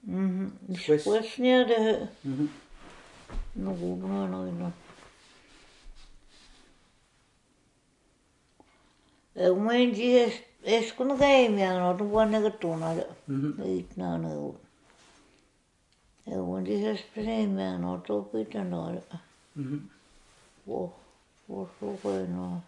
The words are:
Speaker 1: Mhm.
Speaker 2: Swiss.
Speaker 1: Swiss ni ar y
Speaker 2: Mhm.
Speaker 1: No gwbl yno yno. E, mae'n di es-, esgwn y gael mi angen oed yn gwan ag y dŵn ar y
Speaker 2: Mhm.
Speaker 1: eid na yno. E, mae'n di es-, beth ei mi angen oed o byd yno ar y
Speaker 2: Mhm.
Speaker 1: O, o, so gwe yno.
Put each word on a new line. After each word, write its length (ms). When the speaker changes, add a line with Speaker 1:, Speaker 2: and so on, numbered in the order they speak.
Speaker 1:
Mhm. 480
Speaker 2:
Swiss. 280
Speaker 1:
Swiss 340
ni 160
ar 160
y 380
Speaker 2:
Mhm. 240
Speaker 1:
No 180
gwbl 400
yno 240
yno. 240
E, 160
mae'n 420
di 140
es-, 240
esgwn 500
y 40
gael 360
mi 100
angen 220
oed 160
yn 80
gwan 260
ag 100
y 140
dŵn 240
ar 140
y 100
Speaker 2:
Mhm. 340
Speaker 1:
eid 360
na 180
yno. 400
E, 80
mae'n 300
di 200
es-, 280
beth 140
ei 200
mi 140
angen 240
oed 240
o 120
byd 340
yno 320
ar 80
y 240
Speaker 2:
Mhm. 240
Speaker 1:
O, 160
o, 200
so 180
gwe 260
yno. 260